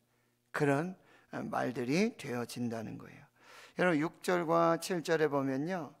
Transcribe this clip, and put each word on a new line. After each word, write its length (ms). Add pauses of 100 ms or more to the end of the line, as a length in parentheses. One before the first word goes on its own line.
(520)
그런 460 (340)
말들이 840
되어진다는 800
거예요. 280 (520)
여러분, 220
육 240
절과 540
칠 260
절에 240
보면요 720